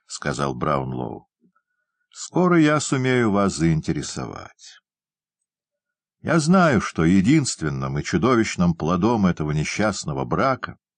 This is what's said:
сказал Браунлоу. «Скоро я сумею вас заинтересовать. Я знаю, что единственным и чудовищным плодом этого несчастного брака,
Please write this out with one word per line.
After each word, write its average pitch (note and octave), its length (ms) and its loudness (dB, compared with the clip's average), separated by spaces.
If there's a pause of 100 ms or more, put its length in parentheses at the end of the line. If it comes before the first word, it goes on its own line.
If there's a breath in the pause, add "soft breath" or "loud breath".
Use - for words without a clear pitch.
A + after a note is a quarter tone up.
сказал C#2 480 -6
Браунлоу. B1+ 760 -6 (840)
«Скоро F3 480 0
я D3+ 200 4
сумею B2+ 520 0
вас G2 240 2
заинтересовать. D2 1200 -4 (1400)
Я D#3+ 180 0
знаю, D#3 420 4
что - 220 -4
единственным E2 920 2
и D2+ 60 -4
чудовищным F#2+ 720 0
плодом F#2 500 0
этого D#2+ 260 0
несчастного D2+ 720 -4
брака, F#2 540 -4 (200)